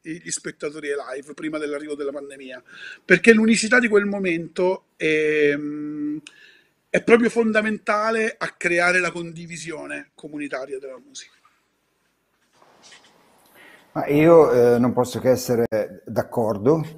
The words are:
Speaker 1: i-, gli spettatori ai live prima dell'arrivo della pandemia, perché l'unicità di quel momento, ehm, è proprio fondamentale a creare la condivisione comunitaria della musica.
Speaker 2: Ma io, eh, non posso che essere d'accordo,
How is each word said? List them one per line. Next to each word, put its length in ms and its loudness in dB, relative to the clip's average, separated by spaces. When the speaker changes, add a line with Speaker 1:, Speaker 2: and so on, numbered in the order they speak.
Speaker 1:
i-, 200 -14
gli 80 -16
spettatori 600 -10
ai 80 -4
live 180 -14
prima 240 -8
dell'arrivo 380 -8
della 160 -8
pandemia, 500 -16
perché 260 6
l'unicità 480 4
di 80 2
quel 180 2
momento, 840 -4
ehm, 1200 -2
è 120 -2
proprio 280 4
fondamentale 1080 -2
a 200 -8
creare 420 0
la 120 -2
condivisione 1040 -14
comunitaria 640 -10
della 220 -14
musica. 300 -20
Speaker 2:
Ma 140 -6
io, 440 8
eh, 280 4
non 120 2
posso 280 -2
che 100 2
essere 360 0
d'accordo, 800 0